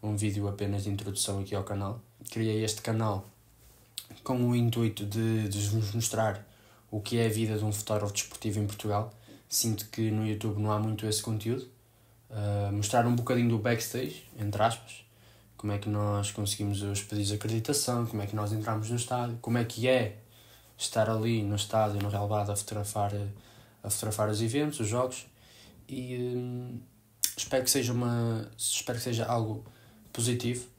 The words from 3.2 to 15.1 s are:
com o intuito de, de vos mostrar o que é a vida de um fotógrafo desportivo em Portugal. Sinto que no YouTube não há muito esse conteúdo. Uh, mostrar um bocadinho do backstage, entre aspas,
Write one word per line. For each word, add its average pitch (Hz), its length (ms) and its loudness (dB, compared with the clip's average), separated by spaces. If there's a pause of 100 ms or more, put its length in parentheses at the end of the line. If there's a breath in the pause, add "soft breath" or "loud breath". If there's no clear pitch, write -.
com 127 140 0
o 120 180 4
intuito 117 500 2
de, 110 440 2
de 101 180 -2
vos 104 240 2
mostrar 110 560 0 (420 loud breath)
o 104 120 -4
que 117 160 0
é 117 80 6
a 110 40 4
vida 110 280 0
de 104 80 0
um 104 80 2
fotógrafo 104 400 0
desportivo - 480 -2
em 104 40 2
Portugal. 104 480 -2 (360 loud breath)
Sinto - 400 0
que 110 220 0
no 107 140 2
YouTube 104 360 -2
não 107 100 2
há 104 80 4
muito 107 260 0
esse 107 160 0
conteúdo. 113 540 -2 (520 soft breath)
Uh, 101 460 0
mostrar 110 320 4
um 120 100 6
bocadinho 120 320 4
do 117 120 4
backstage, 120 680 -2 (100)
entre 104 240 0
aspas, - 440 0 (500 loud breath)